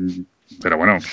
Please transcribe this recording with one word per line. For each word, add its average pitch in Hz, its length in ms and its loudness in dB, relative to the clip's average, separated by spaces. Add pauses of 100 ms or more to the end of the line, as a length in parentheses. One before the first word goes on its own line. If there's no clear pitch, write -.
(600)
pero 82 160 0
bueno, 92 220 4 (140)